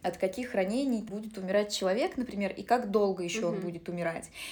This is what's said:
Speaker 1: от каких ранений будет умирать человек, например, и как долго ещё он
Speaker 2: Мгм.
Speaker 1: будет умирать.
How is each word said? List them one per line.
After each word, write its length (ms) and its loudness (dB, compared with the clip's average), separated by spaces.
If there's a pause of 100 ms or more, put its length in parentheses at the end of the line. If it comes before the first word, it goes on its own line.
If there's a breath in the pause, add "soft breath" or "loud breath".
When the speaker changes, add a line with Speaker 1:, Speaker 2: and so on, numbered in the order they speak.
Speaker 1:
от 140 -2
каких 380 -2
ранений 480 2
будет 360 -8
умирать 360 2
человек, 420 2
например, 400 -2
и 60 -6
как 280 2
долго 340 4
ещё 240 0
он 80 0
Speaker 2:
Мгм. 40 -4
Speaker 1:
будет 280 -6
умирать. 420 -4 (220 loud breath)